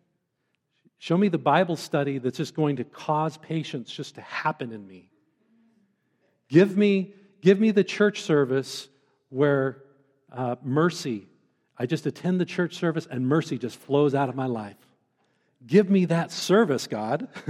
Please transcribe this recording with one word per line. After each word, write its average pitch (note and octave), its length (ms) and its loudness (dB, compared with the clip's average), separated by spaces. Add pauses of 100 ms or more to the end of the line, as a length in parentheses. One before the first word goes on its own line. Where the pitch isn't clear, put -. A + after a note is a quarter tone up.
(1000)
Show - 180 0
me G3+ 120 4
the E3+ 100 0
Bible D#3 380 2
study C#3+ 420 -4
that's B2 200 -6
just - 160 -6
going D3 220 0
to A#2+ 80 -6
cause D#3 520 -4
patience D#3 540 -8
just - 240 -14
to - 80 -18
happen - 500 -6
in G#2 140 -16
me. F#2 240 -20 (1400)
Give F#3 280 4
me, G3 380 2 (260)
give G3 200 6
me A3 100 4
the G3 140 4
church - 380 0
service C3+ 640 0 (400)
where, C3+ 540 0 (500)
uh, B2 300 -4
mercy, C#3 640 -2 (500)
I A#2+ 80 -4
just D#3 200 -4
attend F3+ 340 -2
the E3+ 60 -2
church F3 280 -4
service E3 360 -4
and B2+ 160 -4
mercy D3+ 320 0
just A2+ 180 -8
flows C#3+ 380 0
out C#3 140 0
of B2 60 -8
my C3 120 -6
life. G#2+ 300 -8 (920)
Give F3+ 240 4
me F#3+ 160 4
that E3 260 -2
service, F3+ 540 2
God. A#2+ 420 -4 (220)